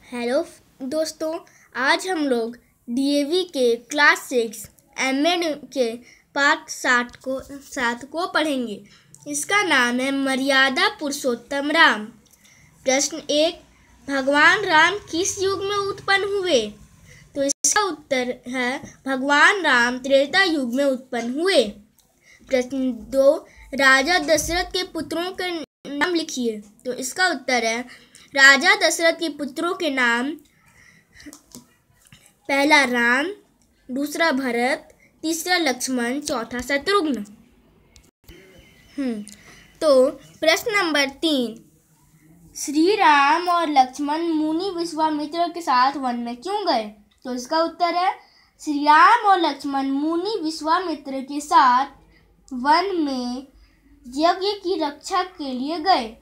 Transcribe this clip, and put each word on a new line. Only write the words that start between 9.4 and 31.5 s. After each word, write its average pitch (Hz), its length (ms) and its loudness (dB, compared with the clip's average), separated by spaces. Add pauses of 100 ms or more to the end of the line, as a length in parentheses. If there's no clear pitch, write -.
नाम 247 360 2
है 262 160 -2
मर्यादा 269 720 2 (120)
पुरुषोत्तम 285 720 -4
राम। 277 340 4 (800)
प्रश्न 277 440 0
एक, 311 300 0 (480)
भगवान 294 580 2
राम 349 320 4 (140)
किस 370 320 -4
युग 381 200 -2
में 392 140 -4
उत्पन्न 392 580 -2
हुए? 359 260 2 (760)
तो 277 80 -2
इसका - 400 0
उत्तर 254 520 -4 (120)
है 254 300 -4 (300)
भगवान 285 560 4
राम 254 340 2
त्रेता 277 460 2
युग 277 320 -2
में 277 100 2
उत्पन्न 247 540 -4
हुए। 339 240 4 (840)
प्रश्न 262 420 -2 (180)
दो, 269 260 4 (400)
राजा 269 500 4
दशरथ 330 460 0
के 359 120 -4
पुत्रों 339 480 -6
के 359 200 -6 (380)
नाम 302 240 -2
लिखिए। 254 460 -4 (260)
तो 254 80 -6
इसका 359 360 -2
उत्तर 254 360 -2
है 233 480 -8 (200)
राजा 277 440 6
दशरथ 330 360 2
के 330 160 -6
पुत्रों 294 440 -6
के 359 160 -4
नाम, 247 400 0 (2250)